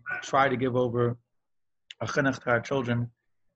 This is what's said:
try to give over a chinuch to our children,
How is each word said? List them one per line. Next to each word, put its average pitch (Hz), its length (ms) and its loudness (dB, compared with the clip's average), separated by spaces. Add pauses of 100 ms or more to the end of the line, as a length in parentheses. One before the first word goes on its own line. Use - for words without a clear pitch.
(220)
try 139 260 4
to 131 80 0
give 123 180 0
over 120 420 0 (840)
a 110 60 -6
chinuch 135 360 0
to - 80 -2
our 120 100 4
children, 120 480 -2 (480)